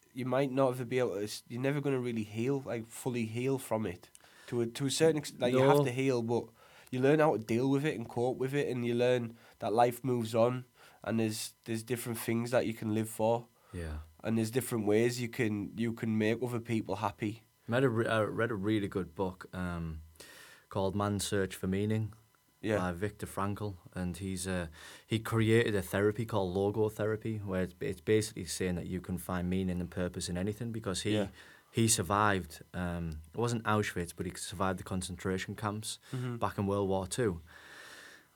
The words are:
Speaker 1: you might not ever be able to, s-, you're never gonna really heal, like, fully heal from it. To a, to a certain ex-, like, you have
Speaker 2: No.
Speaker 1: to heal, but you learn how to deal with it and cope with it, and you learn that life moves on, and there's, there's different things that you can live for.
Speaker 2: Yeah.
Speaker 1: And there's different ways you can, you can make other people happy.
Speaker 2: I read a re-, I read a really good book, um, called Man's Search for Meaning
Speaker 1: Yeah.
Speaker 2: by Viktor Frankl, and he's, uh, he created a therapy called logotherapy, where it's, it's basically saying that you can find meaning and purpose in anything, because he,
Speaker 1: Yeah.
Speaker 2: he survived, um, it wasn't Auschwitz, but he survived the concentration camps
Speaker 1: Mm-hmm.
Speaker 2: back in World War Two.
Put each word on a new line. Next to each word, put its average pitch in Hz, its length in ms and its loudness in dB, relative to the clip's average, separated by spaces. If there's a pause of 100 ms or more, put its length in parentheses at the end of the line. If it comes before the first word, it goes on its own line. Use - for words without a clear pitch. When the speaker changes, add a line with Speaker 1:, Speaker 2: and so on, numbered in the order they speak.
(140)
Speaker 1:
you 127 120 -4
might 131 260 2
not 127 200 4
ever 127 140 -6
be 127 140 0
able 113 160 2
to, 101 80 -4
s-, 107 240 -8
you're 120 140 -6
never 139 180 0
gonna 139 200 0
really 120 240 -2
heal, 117 420 -2
like, 113 240 -6
fully 120 360 -4
heal 123 320 -2
from 110 280 -2
it. 92 240 -8 (380)
To 120 140 0
a, 117 40 4
to 117 220 -4
a 131 40 2
certain 160 260 6
ex-, - 220 -6
like, 123 140 4
you 127 60 6
have 139 180 8
Speaker 2:
No. 143 80 6
Speaker 1:
to 127 60 0
heal, 131 320 2
but 117 220 0 (440)
you 127 100 -2
learn 139 200 6
how 156 140 6
to 104 100 0
deal 117 260 2
with 139 160 4
it 151 120 0
and 113 120 -8
cope 120 280 0
with 131 180 -2
it, 143 140 0
and 120 160 -2
you 120 100 0
learn 120 400 2 (240)
that 107 120 -2
life 120 320 4
moves 120 300 0
on, 123 320 4 (380)
and 113 160 0
there's, 110 340 -2 (120)
there's 113 180 -4
different 117 340 -4
things 117 340 -2
that 113 140 4
you 113 80 -2
can 110 200 -2
live 110 160 0
for. 117 360 0 (280)
Speaker 2:
Yeah. 80 260 -6 (240)
Speaker 1:
And 113 140 0
there's 110 140 0
different 120 340 0
ways 117 360 4
you 120 80 -4
can, 107 480 -2
you 113 160 0
can 113 240 0
make 110 260 4
other 120 160 -2
people 113 380 -2
happy. 107 460 -4 (240)
Speaker 2:
I 110 40 -4
read 127 120 4
a 135 60 4
re-, 113 180 0
I 110 140 2
read 107 300 0
a 113 40 -2
really 101 340 0
good 90 260 -4
book, 92 380 -4
um, 85 480 -6 (680)
called 98 260 -2
Man's 101 300 0
Search 95 300 0
for - 120 -8
Meaning 107 460 0 (480)
Speaker 1:
Yeah. 104 160 2
Speaker 2:
by 90 140 0
Viktor 98 340 -6
Frankl, 101 500 -4 (200)
and 90 220 -4
he's, 92 300 -6
uh, 90 200 -2 (400)
he 113 100 0
created 113 560 4
a 98 80 2
therapy 104 440 0
called 98 300 0
logotherapy, 107 880 0
where 95 200 -2
it's, 90 180 -6
it's 98 200 -6
basically 107 440 2
saying 90 300 -2
that 90 100 -4
you 92 160 -4
can 90 160 -4
find 90 320 -2
meaning 92 300 0
and 87 100 -6
purpose 90 400 -4
in 87 80 -4
anything, 107 340 -4
because 107 300 -4
he, 104 140 0
Speaker 1:
Yeah. 101 120 2 (440)
Speaker 2:
he 113 160 4
survived, 101 720 2 (140)
um, 87 420 -4 (160)
it - 60 -6
wasn't 120 240 0
Auschwitz, 104 520 0
but 92 120 -4
he 90 80 -6
survived 95 420 -2
the 98 60 -10
concentration 92 720 -4
camps 107 420 -6 (180)
Speaker 1:
Mm-hmm. 123 200 -4
Speaker 2:
back 110 240 -2
in 101 80 2
World 101 220 2
War 95 180 0
Two. 92 340 0 (960)